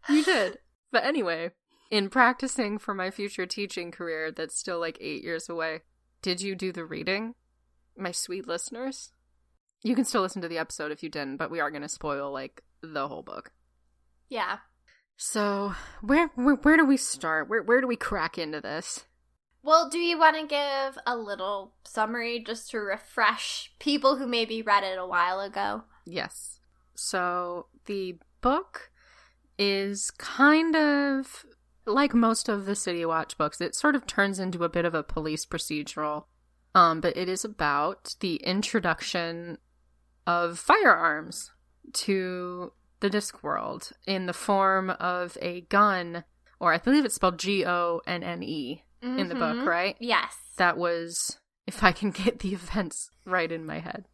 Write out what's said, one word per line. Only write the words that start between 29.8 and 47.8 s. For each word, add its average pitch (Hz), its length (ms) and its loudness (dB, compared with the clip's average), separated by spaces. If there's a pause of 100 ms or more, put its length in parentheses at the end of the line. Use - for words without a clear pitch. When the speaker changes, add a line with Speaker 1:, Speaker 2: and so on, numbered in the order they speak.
Speaker 1:
kind 311 640 4
of 285 720 2 (400)
like 277 280 2
most 226 340 4
of 202 180 -2
the 202 100 -2
City 175 300 -2
Watch 160 320 -2
books. 151 220 0
It - 160 -2
sort 302 200 4
of 247 120 -2
turns 196 320 0
into 180 240 -2
a 165 60 2
bit 170 160 2
of 170 100 0
a 151 80 0
police 156 420 -4
procedural, 151 800 -4 (480)
um, 165 280 6
but 170 160 0
it 180 100 -2
is 185 160 -4
about 156 800 -2
the 175 160 0
introduction 170 1200 -2 (680)
of 175 340 0
firearms 165 920 4 (400)
to 180 800 -4 (300)
the 202 80 2
Discworld - 840 -4 (160)
in 190 200 -2
the 175 60 -6
form 190 580 2
of 180 500 -4
a 175 200 -4
gun, 180 600 2 (380)
or 170 120 4
I 170 40 2
believe 277 260 4
it's 226 120 -2
spelled 180 240 2
G 190 260 0
O 175 420 0